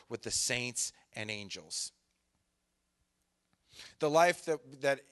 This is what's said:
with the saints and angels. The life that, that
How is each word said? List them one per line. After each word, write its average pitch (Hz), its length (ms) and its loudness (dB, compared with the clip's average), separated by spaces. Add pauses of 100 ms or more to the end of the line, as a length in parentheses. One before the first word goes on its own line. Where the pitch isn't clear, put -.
with 117 140 -8
the 107 80 -6
saints 123 600 -2 (220)
and 107 180 -6
angels. 95 600 -10 (2000)
The 151 100 2
life 170 360 6
that, 143 360 -4
that 139 200 2 (100)